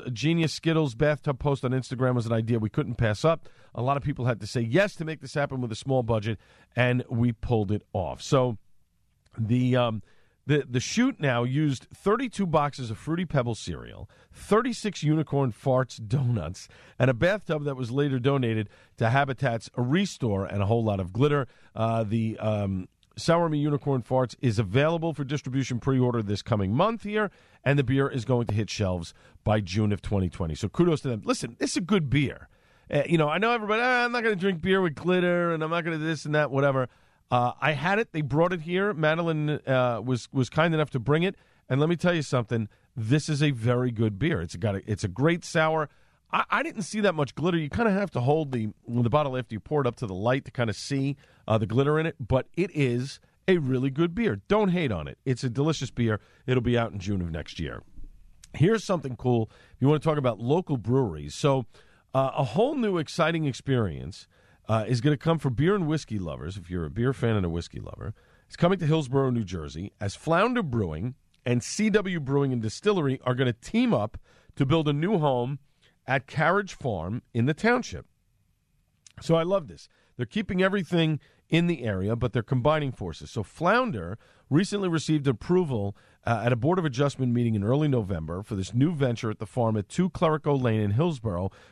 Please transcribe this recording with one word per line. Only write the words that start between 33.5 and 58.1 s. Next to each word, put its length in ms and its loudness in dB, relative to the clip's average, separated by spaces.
everybody, 300 0
"Ah, 220 2
I'm 60 -2
not 100 -2
gonna 140 0
drink 260 -2
beer 200 4
with 120 0
glitter, 580 2
and 120 -2
I'm 80 -2
not 120 -2
gonna 140 -4
this 280 -4
and 100 0
that," 160 2
whatever. 380 2
Uh, 280 2
I 120 2
had 260 0
it. 160 -2
They 80 -2
brought 320 2
it 80 -4
here. 320 0
Madeline, 560 0
uh, 560 0
was, 260 -4
was 180 0
kind 260 2
enough 160 0
to 80 -4
bring 240 2
it. 120 -2
And 120 2
let 100 4
me 80 2
tell 160 2
you 80 0
something. 480 -2
This 340 0
is 140 0
a 60 4
very 420 0
good 260 0
beer. 240 -2
It's 140 -8
got 200 -2
a, 140 -6
it's 140 -4
a 60 -2
great 340 0
sour. 460 0
I, 180 0
I 140 0
didn't 200 -6
see 180 -4
that 140 2
much 200 -2
glitter. 220 0
You 120 -2
kinda 220 2
have 200 -2
to 100 -2
hold 320 2
the, 160 -2
the 220 2
bottle 260 2
after 180 -6
you 60 -6
pour 220 0
it 60 2
up 100 -2
to 100 -6
the 60 -6
light 320 0
to 60 -16
kinda 220 -2
see, 440 -4
uh, 80 4
the 100 0
glitter 320 2
in 60 0
it. 120 -4
But 380 0
it 180 -2
is 460 0
a 120 4
really 320 0
good 260 0
beer. 320 0
Don't 220 4
hate 240 0
on 160 -4
it. 160 -14
It's 180 -2
a 60 -2
delicious 420 -2
beer. 300 0
It'll 180 2
be 140 2
out 160 0
in 60 -8
June 220 -2
of 80 -4
next 300 -8
year. 240 -8